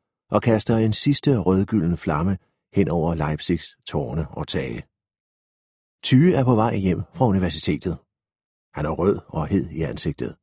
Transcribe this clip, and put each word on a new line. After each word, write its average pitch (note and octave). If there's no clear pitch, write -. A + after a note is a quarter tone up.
og G#2
kaster A2+
en A2
sidste C#3
rødgylden F#2
flamme E2+
hen G2
over E2
Leipzigs D#2
tårne D2
og -
tage. C2
Tyge D3+
er C3
på B2
vej A2
hjem F#2+
fra C3
universitetet. F#2
Han D2
er D2
rød F2+
og D#2
hed F2+
i D#2
ansigtet. -